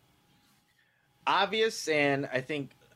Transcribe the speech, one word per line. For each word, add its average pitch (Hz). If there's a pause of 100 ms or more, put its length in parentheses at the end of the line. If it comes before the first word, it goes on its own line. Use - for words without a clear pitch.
(1300)
Obvious, 202
and 143
I 127
think, 143 (240)